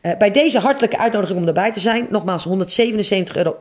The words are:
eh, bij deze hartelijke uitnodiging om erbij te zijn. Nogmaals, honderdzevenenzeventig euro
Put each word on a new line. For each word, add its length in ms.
eh, 160
bij 140
deze 280
hartelijke 400
uitnodiging 400
om 80
erbij 260
te 80
zijn. 300
Nogmaals, 340
honderdzevenenzeventig 920
euro 240